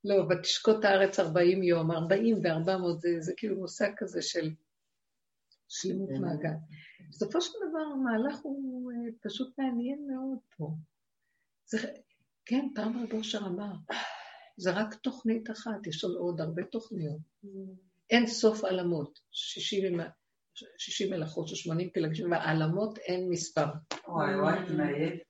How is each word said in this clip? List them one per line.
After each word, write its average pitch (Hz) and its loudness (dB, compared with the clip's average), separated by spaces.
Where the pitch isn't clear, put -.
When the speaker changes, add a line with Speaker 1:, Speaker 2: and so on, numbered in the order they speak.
Speaker 1:
לא, 202 4
"ותשקוט 214 4
הארץ 196 6
ארבעים 180 4
יום", 170 4
ארבעים 196 4
וארבע 165 2
מאות, 175 0
זה, 175 0
זה 170 -4
כאילו 208 -4
מושג 196 -2
כזה 185 -4
של 160 -2
שלמות 190 -4
Speaker 2:
כן. 135 -4
Speaker 1:
מעגל. 160 -2
בסופו 220 -2
של - -4
דבר, 320 -2
המהלך 262 0
הוא, 262 -6
אה, 240 -6
פשוט 254 -6
מעניין 262 0
מאוד 262 -4
פה. 151 -4
זה, 220 -2
כן, 277 2
פעם 226 -2
רב 220 -4
אושר 220 -2
אמר, 196 -4
"זה 180 2
רק 214 0
תוכנית 226 -2
אחת, 208 -6
יש 160 -6
עוד, 175 0
עוד 175 -2
הרבה 165 -4
תוכניות." 165 -6
Speaker 3:
Mm. 202 -14
Speaker 1:
אין 233 6
סוף 220 2
עלמות, 175 0
שישים 185 -2
מ-, 160 -6
שישים - -2
מלאכות, 160 -4
ושמונים 170 -2
פלגים, 160 0
והעלמות 160 2
אין 180 -2
מספר. 160 0
Speaker 4:
וואי, 196 2
וואי, 185 4
זה 156 0
מעייף. 151 0